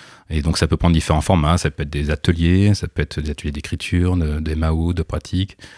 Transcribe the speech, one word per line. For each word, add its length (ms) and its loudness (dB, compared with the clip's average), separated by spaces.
Et 100 0
donc, 160 0
ça 100 2
peut 80 2
prendre 180 4
différents 280 2
formats. 360 2
Ça 120 -2
peut 120 -8
être 80 -6
des 200 -4
ateliers, 640 2
ça 120 -4
peut 160 -4
être 160 -6
des 120 -4
ateliers 200 -6
d'écriture, 680 -2
de, 220 0
de 140 -4
M 100 -2
A 100 2
O, 200 0
de 100 -2
pratique. 540 -4